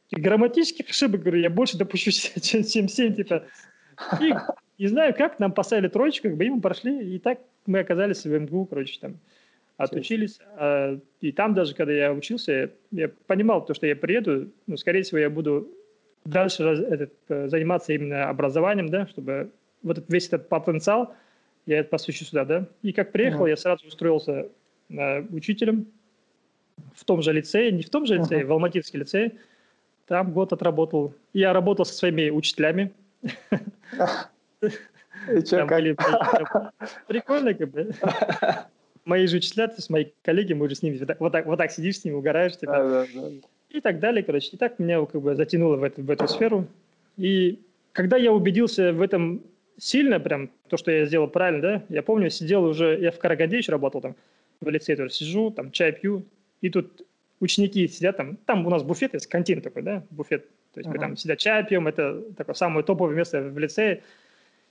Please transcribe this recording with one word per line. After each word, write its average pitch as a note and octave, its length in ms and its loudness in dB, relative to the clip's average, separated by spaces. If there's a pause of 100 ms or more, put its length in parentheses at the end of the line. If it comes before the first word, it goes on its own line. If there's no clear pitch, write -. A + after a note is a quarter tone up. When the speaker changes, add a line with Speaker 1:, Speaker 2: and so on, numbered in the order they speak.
(120)
Speaker 1:
грамматических A3 800 2
ошибок, G3+ 320 0
говорю, F3 200 2
я E3+ 80 4
больше F#3 280 0
допущу, F#3+ 340 -2
<laughs> - 300 -2
чем, G#3+ 220 2
чем G#3+ 260 0
семь, A3+ 260 0
типа. F3+ 280 -2 (760)
И, D#4 160 4 (460)
не G3 80 0
знаю C4+ 280 4
как, D4+ 240 0
нам G3 140 0
поставили G3 360 2
троечку, B3 400 0
как D#3 80 -2
бы, G3 80 0
и B3+ 40 0
мы B3+ 120 -2
прошли, G3 540 -2
и F3+ 40 -8
так B3 200 -2 (280)
мы G3 120 2
оказались F#3 460 0
в D3+ 80 0
М D3+ 140 0
Г D3+ 80 -6
У, F#3+ 100 -2
короче, C#3 360 -8
там, C#3 180 -14 (580)
отучились. G#3+ 600 -4 (180)
А, C#3 420 0 (220)
и D3+ 100 -2
там G#3 240 2
даже, D#3+ 200 0
когда D3+ 180 0
я C#3+ 200 2
учился, E3 400 -6
я, C3 160 0 (220)
я D#3+ 180 -2 (180)
понимал G3 380 2
то, D#3 100 -4
что D3+ 120 -2
я D3 80 2
приеду, E3 560 -2 (160)
ну, D#3+ 100 -6
скорее F#3 260 0
всего, E3+ 160 -2
я D3 100 2
буду D3+ 400 -2 (560)
дальше F3+ 380 0
раз-, D#3+ 180 2
этот, D3 320 -2 (160)
э, C#3+ 200 -2
заниматься E3 440 0
именно C#3+ 360 -2
образованием, D#3+ 600 0
да, F#3+ 180 -2
чтобы C3+ 440 -8 (320)
вот E3 160 0
этот, - 140 -8
весь F3 140 2
этот - 220 -2
потенциал F3 640 0 (520)
я D3+ 160 2
посвящу D3+ 420 -4
сюда, C#3 200 -2
да. F3 220 0 (160)
И G3+ 100 -2
как G3+ 200 0
приехал, F3 320 2
Speaker 2:
Мгм. - 20 6
Speaker 1:
я D3+ 100 2
сразу F3+ 300 -2
устроился, D#3 600 0 (400)
э, C#3+ 320 -4 (100)
учителем G#3+ 560 0 (1080)
в - 100 -20
том E3+ 160 2
же D#3 120 2
лицее, G3+ 380 0
не E3+ 120 0
в - 60 -16
том D4 160 -2
же A3 100 2
лицее, D#3 280 0
Speaker 2:
Мгм. - 20 -6
Speaker 1:
в C#3 80 0
Алматинский E3 460 -2
лицей. G#3+ 400 -2 (680)
Там F3+ 260 -2
год F#3 200 0
отработал. D#3 600 0 (200)
Я F#3+ 200 4
работал F#3+ 320 2
со - 80 -6
своими D#3+ 380 2
учителями. D#3+ 600 0 (320)
<laughs> - 1080 -6 (960)
Speaker 2:
И F#3 160 4
чё, - 180 2
Speaker 1:
Там C#3+ 60 0
Speaker 2:
как? D#3+ 140 4
Speaker 1:
были D#3 160 0 (1080)
прикольно, A#3+ 480 0
как D3+ 160 -4
бы. E3 200 -6 (100)
Speaker 2:
<laughs> - 1040 -2
Speaker 1:
Мои F#3 220 4
же F3 100 2
учителя, A3 300 -2
то A3+ 100 -14
есть - 120 -10
мои D#3 160 2 (180)
коллеги, F3 300 2
мы D3 140 0
уже C#3 80 -6
с - 80 -6
ними D3 140 -2
вот C3+ 100 -8
так, D3+ 140 -4
вот E3+ 100 0
так, D#3+ 160 0
вот E3 100 -2
так E3 140 0
сидишь F#3 280 -4
с - 60 -8
ними, D3+ 100 -4
угораешь, D#3 420 0
типа. C#3+ 260 0
Speaker 2:
Да, C3 240 2
да, - 0 -
да. C3 240 -12 (380)
Speaker 1:
И D4+ 120 -8
так F3+ 180 0
далее, G#3+ 240 0
короче. C#3+ 300 -2
И F3+ 40 -16
так A#3+ 220 -2
меня, E3+ 260 2
как D3+ 160 -6
бы, C#3+ 140 0
затянуло D#3 420 2
в C3+ 60 -2
эту, C#3 200 -4
в C#3+ 80 -2
эту C#3+ 160 0
сферу. G#3+ 400 0 (500)
И F#3+ 420 2 (340)
когда F#3 240 4
я A#3+ 160 6
убедился G3 600 4
в E3 80 0
этом F3 420 0 (360)
сильно B3+ 400 2
прям C#3 320 -4 (180)
то, E3 80 0
что - 140 -2
я D#3 140 4
сделал D3+ 240 2
правильно, F3 320 0
да, G3+ 280 0
я D3+ 140 -4
помню, G#3 260 2
сидел F3+ 360 2
уже, D#3+ 340 2
я E3+ 120 2
в E3+ 80 -6
Караганде E3 380 2
ещё A3 140 -2
работал C#3 300 -2
там, C3 140 -10 (460)
в D3+ 80 -6
лицее D3+ 280 -2
тоже C3 140 -6
сижу, G3+ 400 -2
там C3+ 200 -10
чай D#3+ 220 2
пью, G3 300 -4 (380)
и F#3 80 -2
тут - 360 -4 (340)
ученики F#3+ 480 2
сидят F#3+ 300 -2
там, C#3+ 280 -8
там F#3 220 0
у - 20 2
нас E3 140 2
буфет G#3+ 300 -4
есть, C#3+ 140 -8
кантин E3+ 340 0
такой, C#3 220 -10
да, F#3+ 280 -6
буфет, D3 360 -6 (260)
то - 80 -16
есть E3 80 -12
мы D#3 80 -6
Speaker 2:
Ага. D3 100 -6
Speaker 1:
там C#3+ 100 -10
сидят D#3 220 -4
чай G#3+ 260 2
пьём, F3+ 220 0
это D3+ 340 -2 (160)
такое - 180 -8
самое D#3+ 300 0
топовое E3 300 2
место E3 260 -2
в C#3 180 -8
лицее, F#3 420 0 (680)